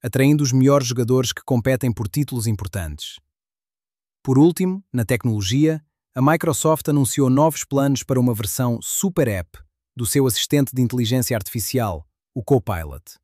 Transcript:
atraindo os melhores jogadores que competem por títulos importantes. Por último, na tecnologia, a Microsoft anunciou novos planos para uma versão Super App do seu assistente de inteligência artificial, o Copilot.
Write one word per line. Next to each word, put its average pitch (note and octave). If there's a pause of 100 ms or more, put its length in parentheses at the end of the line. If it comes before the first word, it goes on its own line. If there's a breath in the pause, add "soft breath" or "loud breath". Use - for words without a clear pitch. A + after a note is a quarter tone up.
atraindo C#3
os C3
melhores C3
jogadores B2
que -
competem B2+
por G#2+
títulos C3
importantes. F#2 (1080)
Por C3+
último, F#3 (100)
na B2
tecnologia, B2 (300)
a B2+
Microsoft D#3
anunciou C#3+
novos D3
planos C#3
para C3
uma B2
versão A#2
Super F3+
App F#2 (380)
do A#2+
seu C3+
assistente C3
de C3
inteligência B2
artificial, G#2 (280)
o A#2+
Copilot. E2+